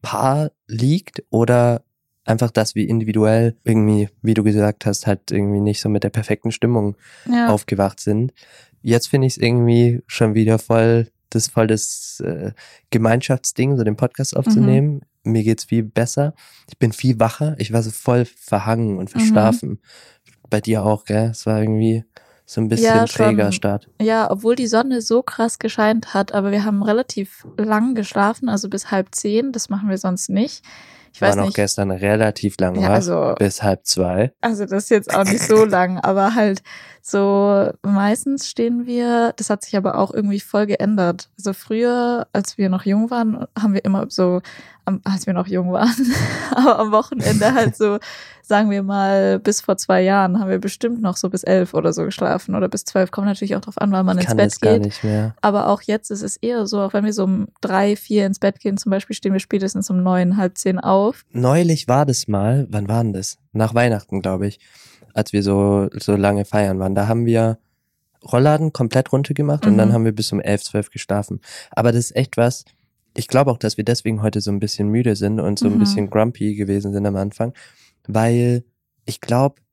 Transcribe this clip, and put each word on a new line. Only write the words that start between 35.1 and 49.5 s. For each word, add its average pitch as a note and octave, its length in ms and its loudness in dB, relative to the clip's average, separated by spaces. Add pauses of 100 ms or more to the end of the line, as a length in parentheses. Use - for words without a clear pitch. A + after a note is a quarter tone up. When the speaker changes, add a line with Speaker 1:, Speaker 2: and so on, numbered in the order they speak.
Speaker 2:
auch G3 100 2
nicht G3 200 -2
so A3 220 6
Speaker 1:
<laughs> - 0 -
Speaker 2:
lang, F#3 340 0
aber G3 360 0
halt G#3 260 0 (420)
so G3+ 680 2 (140)
meistens G#3 640 0
stehen A#3+ 380 -2
wir, A#3+ 520 0
das - 120 -8
hat G#3 140 -2
sich - 120 -8
aber G3 220 0
auch G3 160 0
irgendwie G3+ 260 -2
voll G#3 280 -2
geändert. G3 720 -2
Also G3 160 -6
früher, A#3+ 800 -2
als - 260 -4
wir G3 120 0
noch F#3 160 -2
jung G#3 240 2
waren, A#3 360 -2 (140)
haben G#3 140 2
wir G3 100 -2
immer G3 260 0
so, F3+ 320 0 (440)
am, F#3+ 180 -4
als G3 220 -4
wir F#3+ 80 -2
noch F3+ 140 -2
jung F3+ 240 -2
waren, G#3+ 180 2
<laughs> B3 640 -2
aber B3+ 280 4
am G#3+ 120 0
Wochenende G#3+ 640 2
halt A3+ 200 2
so, G#3 220 0 (240)
Speaker 1:
<laughs> - 220 -20
Speaker 2:
sagen G#3 260 2
wir G3+ 140 -2
mal, G3 560 2
bis G3+ 220 0